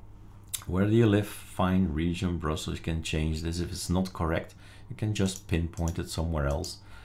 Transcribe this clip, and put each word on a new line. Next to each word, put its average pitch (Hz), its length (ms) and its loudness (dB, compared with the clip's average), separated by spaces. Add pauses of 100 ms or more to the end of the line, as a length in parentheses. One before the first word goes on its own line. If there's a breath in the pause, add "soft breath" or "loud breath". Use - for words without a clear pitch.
(640)
where 92 200 2
do 107 100 4
you 117 100 8
live? 104 220 6
Find 92 640 2
region, 87 460 0
Brussels. 78 380 -2
You - 60 -10
can 82 200 -2
change 80 400 0
this. 82 160 -2
If 85 100 -2
it's - 200 -6
not 92 240 2
correct, - 420 -2 (340 loud breath)
you - 60 -12
can 107 180 0
just 95 340 0
pinpoint 85 520 0
it - 100 -4
somewhere 80 380 0
else, 71 320 -4 (260 loud breath)